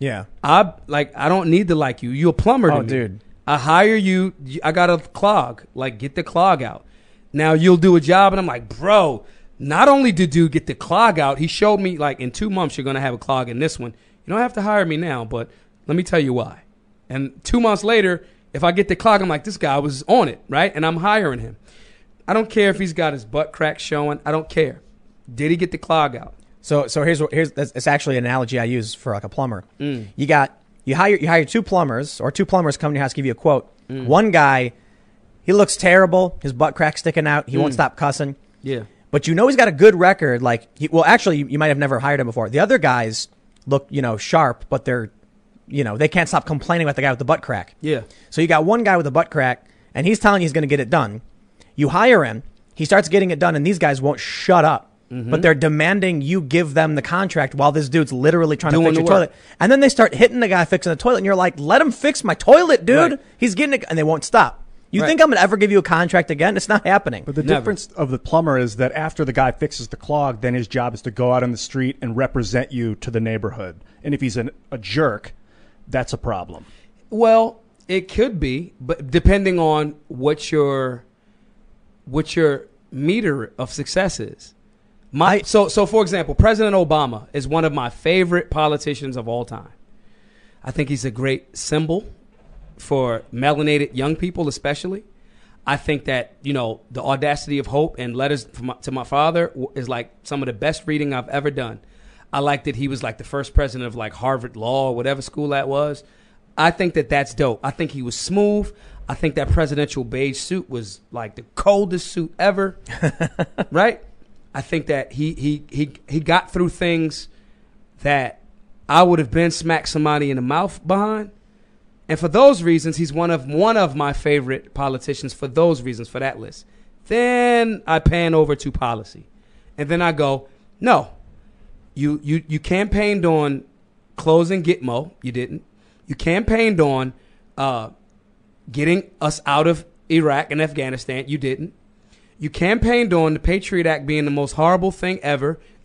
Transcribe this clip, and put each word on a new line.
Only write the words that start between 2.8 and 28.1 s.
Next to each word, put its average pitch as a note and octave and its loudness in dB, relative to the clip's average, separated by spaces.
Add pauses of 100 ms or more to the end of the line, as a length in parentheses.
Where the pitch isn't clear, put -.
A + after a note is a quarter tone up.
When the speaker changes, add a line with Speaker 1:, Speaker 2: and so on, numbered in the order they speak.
Speaker 2:
me. A2+ -4
Speaker 1:
dude. A2+ -4 (220)
Speaker 2:
I C#3+ 2
hire F3 4
you. F#3+ 0 (120)
y-, C3+ -10
I D#3 0
got F3 2
a E3+ 2
clog. D#3 -2 (120)
Like, B2+ -6
get C3+ -10
the F3 -4
clog F3 2
out. - -12 (460)
Now D#3 2
you'll F3 6
do F3 6
a E3+ 4
job, F#3 4
and F#3+ -2
I'm F3+ -4
like, A#2+ -8
"Bro, D#3 2 (340)
not D#3 4
only C#4 6
did E3+ 2
dude D#3+ 4
get D#3 -2
the C#3 -6
clog G3+ 2
out, C#3 0
he D#3 -2
showed G#3 2
me, F#3 -4
like, D3 -4
in B2+ -8
two G#3+ -6
months F#3 -4
you're C3+ -6
gonna C3+ -4
have C3+ -4
a A#2 -8
clog B2+ -4
in A#2+ -8
this D#3 -4
one. A#2+ -12 (300)
You D#3 -10
don't G#3+ 0
have B3 -2
to G#3 -4
hire G3+ 0
me D#3 -2
now, D3 -6
but A#2 -8 (360)
let D3 -2
me F3+ 0
tell E3+ 0
you C3+ 0
why." G#2 -6 (480)
And C3+ -10
two A#3+ 0
months G#3+ 2
later, G3 2 (300)
if C#3 -2
I F3 4
get F#3+ 0
the - -2
clog, G#3 4
I'm F#3 -2
like, D3+ -4
"This F#3+ -10
guy C#3+ -2
was C#3 -4
on G#3 4
it," - -10
right? D#3 0
And D3+ -2
I'm E3 -2
hiring F3+ 0
him. A2+ -14 (760)
I - 0
don't A3 0
care G3+ 2
if - -2
he's F#3 -4
got D#3 -2
his B2+ -10
butt C#3+ -4
crack D3+ -4
showing. D3 -4
I D3+ -4
don't D#3 -4
care. C#3 -2 (520)
Did C#3+ -2
he F3 2
get E3+ -2
the D#3 -8
clog D3+ 0
out? - -16 (260)
Speaker 1:
So, C#3+ 0
so D3+ -4
here's D#3+ 2
what, D3+ -4
here's, D#3+ 0
that's, C#3 -6
it's B2 -6
actually C#3+ 0